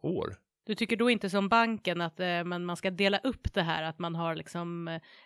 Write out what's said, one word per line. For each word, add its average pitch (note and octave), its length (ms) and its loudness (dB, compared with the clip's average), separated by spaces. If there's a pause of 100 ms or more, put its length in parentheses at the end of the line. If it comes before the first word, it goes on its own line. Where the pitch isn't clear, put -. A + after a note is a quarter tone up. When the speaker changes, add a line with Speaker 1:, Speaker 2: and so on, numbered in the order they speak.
Speaker 1:
år. D3+ 340 -2 (300)
Speaker 2:
Du G#3+ 100 -4
tycker A3+ 220 0
då A#3 120 4
inte G#3+ 200 2
som G3 200 2
banken A3 520 2
att, E3 180 -4
eh, F3 240 0
men F3 220 -4
man F3 120 -2
ska F#3+ 140 -2
dela G3 260 2
upp - 360 -2
det G3 80 2
här, E3 220 0
att D#3+ 160 -4
man E3+ 160 -2
har E3 200 0
liksom, E3+ 520 -6
eh, E3 140 -4 (240)